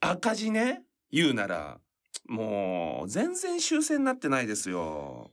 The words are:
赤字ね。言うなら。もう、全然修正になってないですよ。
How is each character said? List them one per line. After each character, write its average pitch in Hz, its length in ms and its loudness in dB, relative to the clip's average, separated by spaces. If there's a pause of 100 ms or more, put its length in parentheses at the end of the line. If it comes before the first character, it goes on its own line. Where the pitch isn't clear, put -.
赤 185 340 2
字 214 160 -2
ね。 240 320 2 (280)
言 160 200 6
う 123 40 2
な 104 120 0
ら。 78 340 -4 (480)
も 92 760 -2
う、 - 20 -8
全 339 260 0
然 359 260 -2
修 311 220 2
正 302 160 2
に 277 60 2
な 262 80 4
っ 254 60 -4
て 160 100 -2
な 135 140 4
い 113 40 -2
で 107 80 -2
す 104 140 -4
よ。 76 640 -6